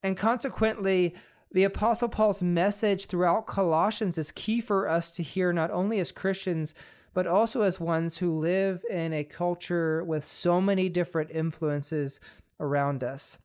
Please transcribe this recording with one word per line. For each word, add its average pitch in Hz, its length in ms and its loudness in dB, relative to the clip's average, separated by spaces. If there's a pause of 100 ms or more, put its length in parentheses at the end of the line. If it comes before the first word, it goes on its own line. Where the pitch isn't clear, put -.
And 190 140 0
consequently, 202 960 0 (360)
the 190 140 4
Apostle 214 440 0
Paul's 214 320 2
message 190 640 2
throughout 180 400 2
Colossians 180 720 0
is 156 140 -4
key 226 280 -2
for 202 300 0
us 165 220 0
to 170 120 -6
hear, 180 300 0
not 165 160 0
only 202 300 0
as 175 120 -2
Christians, 180 640 -2 (400)
but 180 140 0
also 220 340 2
as 190 180 2
ones 165 380 -2
who 165 220 0
live 185 500 0
in 165 240 -2
a 151 100 -2
culture 170 800 -2
with 156 220 -2
so 175 340 2
many 190 300 2
different 165 400 -2
influences 151 920 -4 (400)
around 143 440 0
us. 135 420 -8